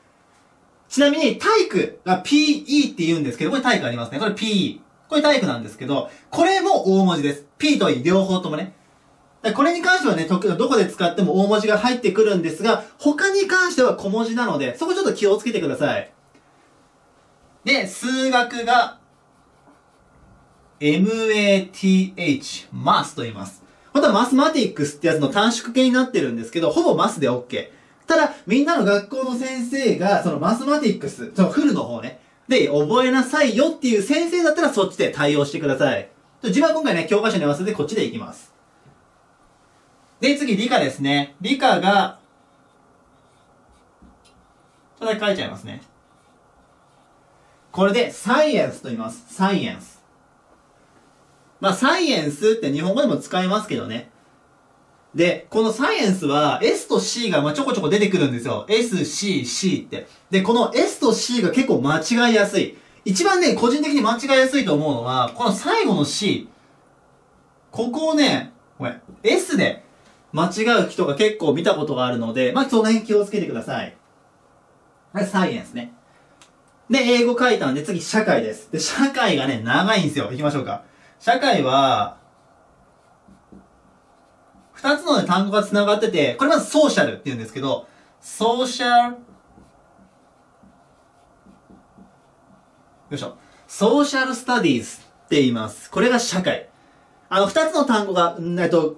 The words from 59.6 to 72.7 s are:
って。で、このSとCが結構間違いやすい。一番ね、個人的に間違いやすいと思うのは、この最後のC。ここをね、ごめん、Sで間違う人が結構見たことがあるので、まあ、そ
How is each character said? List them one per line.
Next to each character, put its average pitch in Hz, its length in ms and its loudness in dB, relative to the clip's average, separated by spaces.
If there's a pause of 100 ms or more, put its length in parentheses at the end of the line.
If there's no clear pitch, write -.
っ - 40 -20
て。 - 160 -12 (240)
で、 190 100 2
こ 226 140 2
の 240 200 0
S 330 260 0
と 240 120 4
C 240 300 -2
が 180 80 2
結 262 160 2
構 147 160 0
間 147 160 0
違 233 340 2
い - 20 4
や 202 120 4
す 190 140 -2
い。 - 180 -6 (260)
一 202 200 0
番 381 160 4
ね、 277 140 2
個 233 140 2
人 285 140 2
的 302 100 -2
に 285 80 2
間 226 160 0
違 277 100 -8 (120)
い - 20 8
や 262 80 4
す 285 100 0
い 247 60 0
と 170 80 -2
思 147 180 0
う 135 40 -2
の 120 80 -6
は、 247 320 -2
こ 240 100 -4
の 202 80 2
最 403 320 0
後 214 100 2
の 147 120 0
C。 - 420 -4 (1200)
こ 240 180 -4
こ 320 200 -2
を 311 40 0
ね、 269 380 0 (260)
ご 127 60 -8
め 120 60 -6
ん、 - 120 -14 (200)
S - 360 2
で - 260 -2 (480)
間 160 140 0
違 214 180 -4 (200)
う - 60 -4
人 180 160 -2
が 139 80 -2
結 208 240 2
構 151 140 2
見 151 100 -2
た 208 140 2
こ 143 100 -4
と 143 80 -4
が 127 120 -2
あ 123 40 -2
る 120 80 -4
の 113 160 -6
で、 127 160 0
ま 262 120 0
あ、 - 20 -2
そ 233 140 0